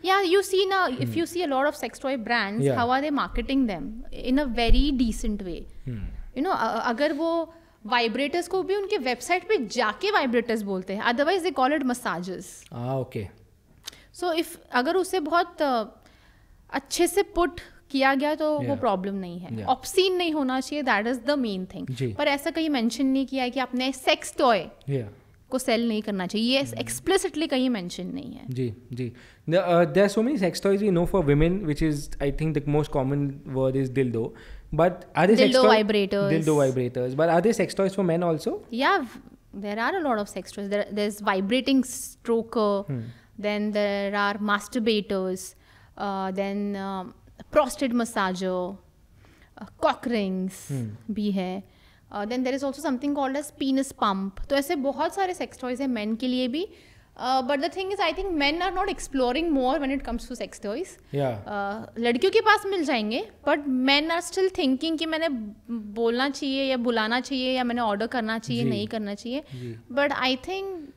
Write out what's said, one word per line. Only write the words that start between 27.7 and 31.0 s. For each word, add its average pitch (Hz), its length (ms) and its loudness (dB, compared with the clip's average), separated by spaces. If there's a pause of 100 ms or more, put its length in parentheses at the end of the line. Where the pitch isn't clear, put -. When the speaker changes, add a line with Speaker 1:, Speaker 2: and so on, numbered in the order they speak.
Speaker 1:
नहीं - 260 -10
है। - 160 -16
Speaker 2:
जी, 123 240 -2 (200)
जी। 120 200 -6 (360)
The, 170 100 4
uh, 175 260 6
there 151 120 0
are 202 220 4
so 226 80 2
many 254 160 0
sex 170 220 -2
toys 196 180 4
we 208 60 4
know 170 260 2